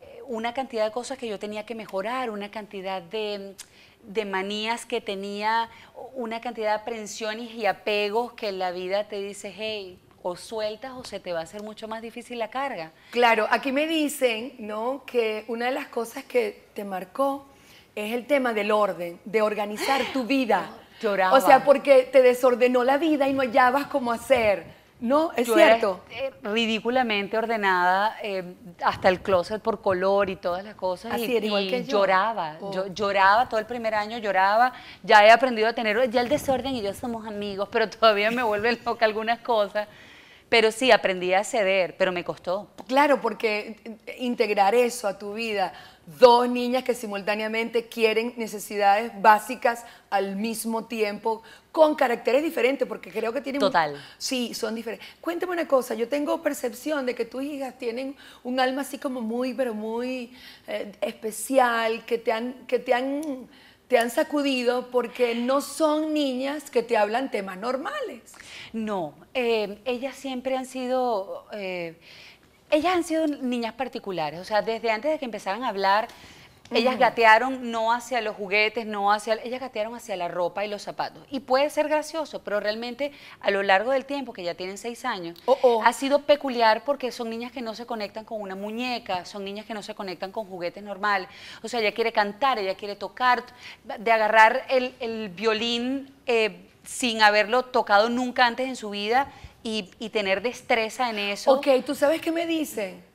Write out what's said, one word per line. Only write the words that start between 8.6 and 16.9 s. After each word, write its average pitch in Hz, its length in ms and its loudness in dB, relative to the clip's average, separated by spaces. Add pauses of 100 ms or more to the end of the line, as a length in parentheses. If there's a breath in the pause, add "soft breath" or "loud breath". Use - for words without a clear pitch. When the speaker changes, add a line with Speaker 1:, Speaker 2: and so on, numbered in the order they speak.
Speaker 1:
vida 185 360 -4
te 208 120 -8
dice, 196 360 -12
"Hey, 202 420 -10 (280)
o 180 100 -4
sueltas 220 600 -8
o 254 80 -14
se 196 160 -10
te 185 120 -8
va 165 80 -4
a - 40 -6
hacer 208 180 -14
mucho 214 240 -14
más 220 160 -10
difícil 233 380 -12
la 214 100 -4
carga". 240 400 -6 (220 loud breath)
Speaker 2:
Claro, 226 380 4
aquí 233 200 0
me 285 160 0
dicen, 277 720 -2
¿no?, 226 480 -6
que 220 400 -2
una 233 200 -4
de 254 60 0
las 285 140 -6
cosas 233 380 -8
que 226 400 -2 (100)
te 220 100 -8
marcó 233 640 -4 (480 loud breath)